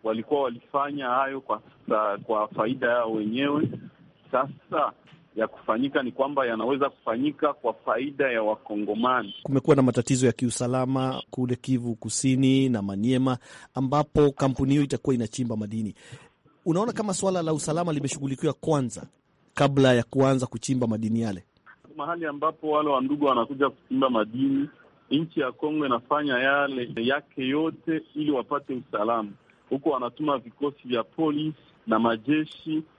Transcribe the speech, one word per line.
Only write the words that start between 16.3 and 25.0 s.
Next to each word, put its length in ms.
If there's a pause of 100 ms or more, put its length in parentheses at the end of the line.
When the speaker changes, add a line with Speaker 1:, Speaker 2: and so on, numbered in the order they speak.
Speaker 2:
Unaona 280
kama 200
swala 280
la 120
usalama 400
limeshughulikiwa 600
kwanza 540 (460)
kabla 400
ya 100
kuanza 440
kuchimba 400
madini 340
yale? 220 (520)
Speaker 1:
Mahali 300
ambapo 460
wale 180
wandugu 360
wanakuja 440
kuchimba 400
madini, 600 (420)